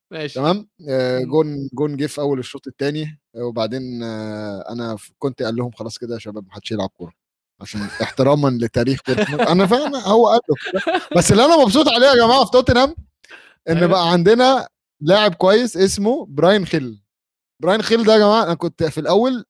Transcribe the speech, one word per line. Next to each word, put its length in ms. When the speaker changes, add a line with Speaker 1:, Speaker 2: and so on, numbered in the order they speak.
Speaker 1:
ماشي. 240
Speaker 2:
تمام؟ 340
آآ، 300
Speaker 1:
إمم. 120
Speaker 2:
جون، 420
جون 240
جه 80
في 160
أول 180
الشوط 280
التاني، 540
وبعدين، 680
آه، 680
أنا 260
ف-، 240
كنت 240
قال 120
لهم: 160
"خلاص 260
كده 160
يا 60
شباب، 260
ما 80
حدش 180
يلعب 180
كورة." 240
عشان 200
Speaker 1:
<laughs> 200
Speaker 2:
احترامًا 460
لتاريخ 460
بورتموث. 400
أنا 200
فاهم، 280
هو 320
قال 120
له 60
كده. 100
Speaker 1:
<laughs> 360
Speaker 2:
بس 140
اللي 140
أنا 180
مبسوط 240
عليه 200
يا 80
جماعة 300
في 60
توتنهام، 440
إن 80
Speaker 1:
أيوه. 120
Speaker 2:
بقى 220
عندنا 560
لاعب 340
كويس 420
اسمه 480
براين 400
خيل. 360
براين 200
خيل 240
ده 80
يا 60
جماعة، 240
أنا 100
كنت 300
في 160
الأول، 500